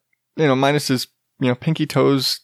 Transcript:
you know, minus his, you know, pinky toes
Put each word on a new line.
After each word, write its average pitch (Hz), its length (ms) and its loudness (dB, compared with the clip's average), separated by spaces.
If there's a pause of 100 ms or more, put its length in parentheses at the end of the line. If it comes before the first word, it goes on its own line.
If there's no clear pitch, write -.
(360)
you 160 100 0
know, 135 100 2
minus 139 320 0
his, 127 200 -2 (320)
you 131 80 0
know, 123 60 2
pinky 156 320 -4
toes 135 580 0